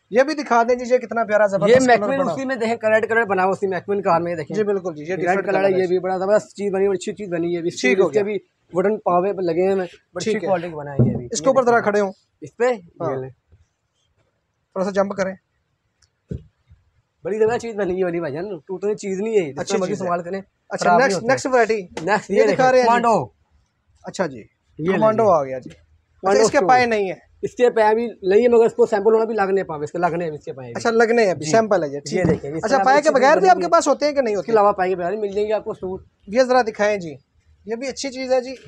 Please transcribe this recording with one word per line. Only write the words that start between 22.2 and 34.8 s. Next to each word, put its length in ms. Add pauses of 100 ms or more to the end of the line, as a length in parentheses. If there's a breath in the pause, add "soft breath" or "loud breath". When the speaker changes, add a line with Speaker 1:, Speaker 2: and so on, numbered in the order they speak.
Speaker 1:
ये 80
Speaker 2:
ये 80
Speaker 1:
दिखा 60
Speaker 2:
देखें, 200
Speaker 1:
रहे 80
हैं 60
जी। 40
Speaker 2:
कमांडो। 440 (720)
Speaker 1:
अच्छा 220
जी, 120
Speaker 2:
ये 480
ले 60
Speaker 1:
कमांडो 320
Speaker 2:
जी। 80
Speaker 1:
आ 120
गया 140
जी। 120
अच्छा, 520
Speaker 2:
कमांडो 180
Speaker 1:
इसके 160
Speaker 2:
स्टूल। 120
Speaker 1:
पाए 180
नहीं 220
है? 120 (240)
Speaker 2:
इसके 260
पाए 240
भी 120
नहीं 360
है, 60
मगर 180
इसको 200
sample 260
होना 120
भी 100
लागने 300
पावे, 200
इसके 140
लगने 260
हैं 80
इसके 200
पाए 140
भी। 60
Speaker 1:
अच्छा, 200
लगने 320
हैं 60
अभी, 140
Speaker 2:
जी। 60
Speaker 1:
sample 340
है 60
जी, 60
Speaker 2:
ये 60
Speaker 1:
ठीक 160
है। 80
Speaker 2:
देखें, 220
इस 80
Speaker 1:
अच्छा, 200
Speaker 2:
तरह 80
Speaker 1:
पाए 120
Speaker 2:
की 60
Speaker 1:
के 80
बगैर 200
भी 60
Speaker 2:
चीज़ें 140
Speaker 1:
आपके 100
Speaker 2:
बनी 100
Speaker 1:
पास 180
होते 180
हैं 80
कि 80
नहीं 120
Speaker 2:
इसके 80
Speaker 1:
होते? 100
Speaker 2:
अलावा 200
पाए 160